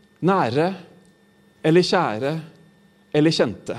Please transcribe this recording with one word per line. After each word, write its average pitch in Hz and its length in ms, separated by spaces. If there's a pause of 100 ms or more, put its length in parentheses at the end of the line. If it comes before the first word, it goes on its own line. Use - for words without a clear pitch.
(260)
nære 156 400 (1000)
eller 175 200
kjære 135 460 (840)
eller 151 200
kjente 117 440